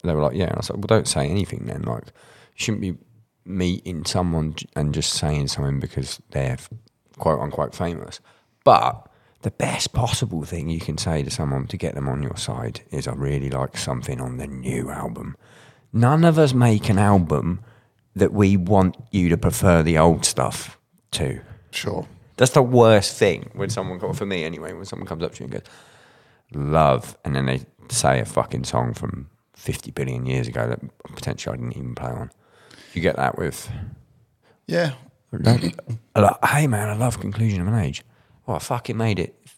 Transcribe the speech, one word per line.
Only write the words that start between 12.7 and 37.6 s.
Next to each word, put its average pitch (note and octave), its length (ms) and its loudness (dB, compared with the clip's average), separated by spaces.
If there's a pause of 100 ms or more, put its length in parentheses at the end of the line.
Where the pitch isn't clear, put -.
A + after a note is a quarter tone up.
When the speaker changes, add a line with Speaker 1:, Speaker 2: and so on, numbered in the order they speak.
Speaker 1:
is, C2 180 -6
"I B1+ 60 -4
really C#2 340 -4
like C2+ 300 -4
something B1+ 420 -6
on B1+ 160 -8
the C2+ 100 -8
new C2 440 -6
album." B1 460 -10 (580)
None C3+ 300 6
of E3 140 6
us C#3+ 140 6
make A#2+ 380 4
an G2 80 4
album F2+ 640 4 (520)
that - 200 4
we G2+ 240 6
want F#2 380 4 (140)
you F2 200 2
to E2 80 4
prefer F2 440 4
the D#2+ 160 4
old E2 280 6
stuff - 520 -4 (340)
to. C2+ 280 -4 (300)
Speaker 2:
Sure. - 360 -6 (320)
Speaker 1:
That's B2+ 140 4
the C#3+ 100 8
worst A#2 560 6
thing F#2+ 360 2
when G2 140 -6
someone F#2 320 -6
co-, F#2 140 -4
for G#2 120 -4
me F2+ 180 -4
anyway, D#2+ 280 -8
when F2 140 -14
someone F2+ 200 -10
comes E2 160 -8
up - 120 -6
to - 60 -16
you - 60 -12
and - 60 -12
goes, G#1 100 -10 (920)
"Love," C#2+ 720 2
and C#2+ 100 -2
then C2+ 120 0
they C2 160 -2 (280)
say B1+ 300 2
a A1 40 -2
fucking - 400 -4
song A#1+ 300 -2
from - 340 -10 (260)
fifty - 360 -10
billion B1+ 340 -6
years B1+ 220 -2
ago A#1 220 -4
that A#1+ 120 -6 (360)
potentially - 380 -8
I - 20 -10
didn't A#1+ 200 -8
even B1 200 -10
play B1 160 -8
on. A#1+ 180 -10 (640)
You E2+ 80 -6
get F2+ 140 2
that C2+ 220 0
with - 300 -6 (1000)
Speaker 2:
Yeah. E3+ 260 0 (400)
Speaker 1:
like, - 1120 2
"Hey D3 220 4
man, G#2+ 200 0
I G#2 80 -4
love A#2+ 240 0
Conclusion G2+ 400 0